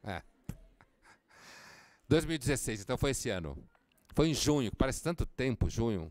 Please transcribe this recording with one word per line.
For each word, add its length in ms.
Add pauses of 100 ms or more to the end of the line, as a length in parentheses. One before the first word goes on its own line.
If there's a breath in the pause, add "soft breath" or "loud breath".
É. 200 (1900 loud breath)
Dois 160
mil 120
e 20
dezesseis, 420
então 160
foi 140
esse 180
ano. 280 (580)
Foi 140
em 60
junho, 360
que 60
parece 260
tanto 240
tempo, 420
junho. 420